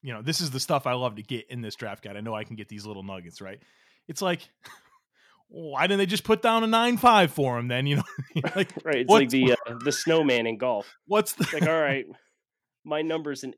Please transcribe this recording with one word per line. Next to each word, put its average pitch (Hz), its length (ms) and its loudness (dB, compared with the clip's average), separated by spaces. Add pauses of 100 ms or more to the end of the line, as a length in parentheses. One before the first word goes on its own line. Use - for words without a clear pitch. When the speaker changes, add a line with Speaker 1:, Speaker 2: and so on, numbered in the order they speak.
Speaker 1:
you 131 100 -10
know, 107 80 -12
this 151 180 -4
is 156 120 -6
the 127 80 -6
stuff 139 260 -2
I 123 80 0
love 123 220 -4
to 107 80 -14
get 113 260 -10
in 127 120 -10
this 110 140 -10
draft 101 280 -12
guide. 101 140 -14
I 104 40 -10
know 110 140 -8
I 107 80 -8
can 110 140 -14
get 107 120 -14
these 104 160 -14
little 101 180 -12
nuggets, 95 380 -14
right? 98 180 -16 (480)
It's 147 140 -10
like, 175 260 -4 (160)
<laughs> - 840 -20
why 156 400 -2
didn't 196 100 2
they 196 80 4
just 190 200 -2
put 220 180 4
down 226 200 4
a 226 40 0
nine 226 300 2
five 208 340 6
for 127 260 0
him 120 120 -4
then? 127 180 0
You 143 100 2
know, - 60 0 (320)
<laughs> 143 200 -4
like, 190 220 -2
Speaker 2:
<laughs> - 80 -12
Right, 151 120 0
it's 127 120 2
Speaker 1:
what's 214 120 10
Speaker 2:
like 131 80 2
the, 127 240 4
uh, 120 300 -4
the 139 80 0
snowman 143 540 2
in 113 140 -4
golf. 117 420 -4
Speaker 1:
<laughs> - 60 -20
What's 208 260 0
the - 120 -2
Speaker 2:
It's - 80 -6
like, - 140 0
"All 160 140 2
right, 135 240 0 (760)
my 151 200 -4
number's 160 400 -4
an 131 140 -10